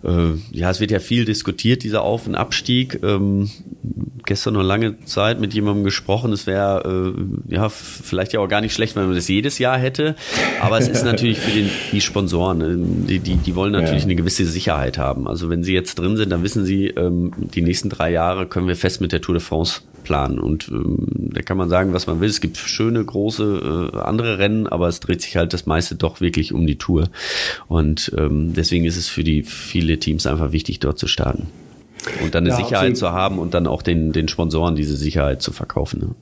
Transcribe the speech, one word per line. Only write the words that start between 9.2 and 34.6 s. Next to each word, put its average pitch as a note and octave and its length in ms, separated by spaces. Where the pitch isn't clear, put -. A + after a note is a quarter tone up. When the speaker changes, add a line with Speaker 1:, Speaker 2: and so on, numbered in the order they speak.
Speaker 1:
jedes G#2+ 300
Jahr B2+ 200
hätte. C3 360
Aber G#2+ 160
es A2+ 100
ist A2+ 160
natürlich A2+ 360
für A#2 100
den, G#2 180
die G#2 100
Sponsoren, F2+ 600
ähm, F2 480
die, F#2+ 100
die, - 180
die F2 200
wollen G2 160
natürlich D#2+ 300
Speaker 2:
Ja. G2 60
Speaker 1:
eine F2+ 60
gewisse E2+ 300
Sicherheit D#2+ 540
haben. C2+ 280
Also E2+ 240
wenn E2+ 140
sie F#2 100
jetzt - 240
drin F#2+ 180
sind, G#2 140
dann F2 140
wissen G2+ 200
sie, G2 240
ähm, F2 480
die - 260
nächsten F2 260
drei E2+ 240
Jahre F2+ 340
können F2+ 220
wir F2 80
fest F2+ 240
mit F#2 100
der E2 100
Tour F2+ 140
de E2 80
France - 380
planen. C#2 340
Und, D#2 320
ähm, - 640
da - 100
kann F#2 140
man F#2 120
sagen, F#2 240
was F2 140
man E2 140
will. G#2 80
Es G#2 120
gibt - 180
schöne, A2+ 460
große, G2+ 880
äh, - 40
andere A2 400
Rennen, G#2 300
aber F2 180
es E2+ 140
dreht - 220
sich - 140
halt E2+ 160
das F2 140
meiste D#2+ 300
doch - 240
wirklich E2 320
um E2 140
die C#2+ 100
Tour. E2 320
Und, D#2 500
ähm, D2+ 380
deswegen E2+ 300
ist E2+ 140
es E2+ 100
für D#2+ 160
die D2+ 180
viele D#2+ 560
Teams - 280
einfach D2+ 260
wichtig, - 260
dort - 200
zu - 100
starten. - 380
Und D#2+ 100
dann E2+ 100
eine F2 60
Speaker 2:
Ja, E2+ 60
Speaker 1:
Sicherheit F#2+ 360
Speaker 2:
absolut. - 40
Speaker 1:
zu F2 160
haben F#2+ 260
und E2+ 140
dann E2+ 140
auch C#2 160
den, D#2+ 300
den D#2 160
Sponsoren E2 460